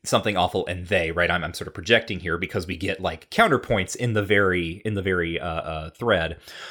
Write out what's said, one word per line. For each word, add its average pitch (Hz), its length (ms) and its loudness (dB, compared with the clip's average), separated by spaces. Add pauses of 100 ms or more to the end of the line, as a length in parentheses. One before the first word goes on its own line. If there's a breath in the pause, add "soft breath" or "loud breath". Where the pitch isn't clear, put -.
Something 104 320 2
Awful 90 300 2
and 90 220 -6
they, 85 220 2
right? 85 200 2
I'm, 87 120 0
I'm 80 120 -6
sort - 140 -8
of - 60 -14
projecting 107 460 2
here 82 160 -2
because 90 300 -4
we 90 100 -6
get, 95 240 -4
like, 85 300 -4
counterpoints 123 640 2
in 120 160 -2
the 107 100 2
very, 92 640 2
in 110 80 -2
the 101 80 -2
very, 90 400 0
uh, 82 80 -8
uh, 80 440 -6
thread. 90 440 2 (340 loud breath)